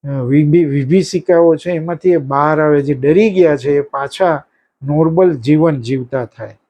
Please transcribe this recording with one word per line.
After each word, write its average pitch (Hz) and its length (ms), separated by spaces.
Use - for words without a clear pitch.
અ, 143 40
વિભી-, 147 580
વિભીષિકાઓ 165 880
છે 175 160
એમાંથી 170 380
એ 170 80
બહાર 147 440
આવે, 151 200
જે 139 120
ડરી 156 360
ગયા 170 280
છે 139 140
એ 143 100
પાછા 139 640
નોર્મલ 160 500
જીવન 147 480
જીવતા 127 440
થાય. 107 340